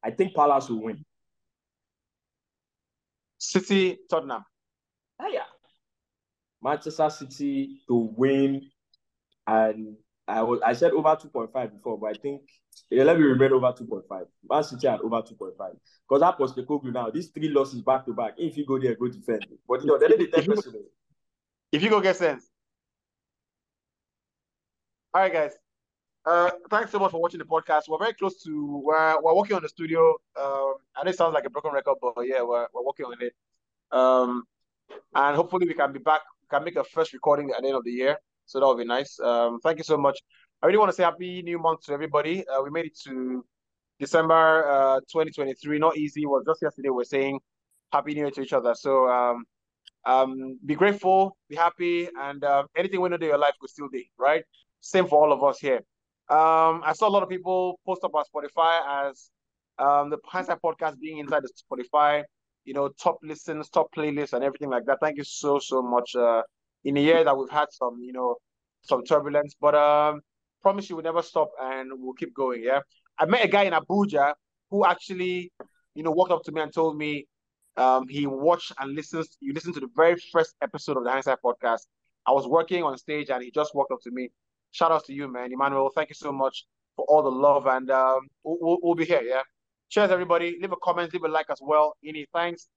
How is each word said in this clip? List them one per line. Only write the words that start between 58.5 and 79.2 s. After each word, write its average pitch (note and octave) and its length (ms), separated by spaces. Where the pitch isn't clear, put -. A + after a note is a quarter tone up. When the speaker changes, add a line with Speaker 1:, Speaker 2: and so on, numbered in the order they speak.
Speaker 2:
as, - 200
um, C#3+ 320
the D3+ 160
Hindsight F3+ 380
Podcast D#3+ 360
being D#3 180
inside D3 260
the B2+ 80
Spotify, D3 520
you C3+ 80
know, C#3 160
top E3 220
listens, D3+ 480
top D#3+ 260
playlists, D3 380
and B2 100
everything C#3 260
like A#2+ 160
that. C3 160
Thank D3+ 160
you D3 60
so, C#3+ 360
so C3 220
much. B2 340
Uh, A#2 260
in C#3+ 140
a - 20
year D#3+ 240
that C#3+ 140
we've C3 140
had D3 180
some, B2 320
you B2 100
know, B2+ 260
some B2+ 220
turbulence, D3 580
but, D3 140
um, D3 460
promise G3 260
you F3+ 60
we'll D#3+ 80
never E3 180
stop D#3 300
and C3 320
we'll B2+ 200
keep - 200
going. B2+ 300
Yeah, C3 160
I D#3+ 60
met A3+ 200
a - 20
guy G3+ 160
in F#3 100
Abuja D#3 600
who G3 140
actually, F3+ 680
you D3+ 80
know, E3 100
walked F3+ 200
up E3 120
to D#3+ 80
me D#3 100
and D3+ 120
told D#3+ 240
me, D3+ 300
um, B2+ 300
he C#3+ 180
watched C#3+ 540
and C3+ 160
listens, D#3 460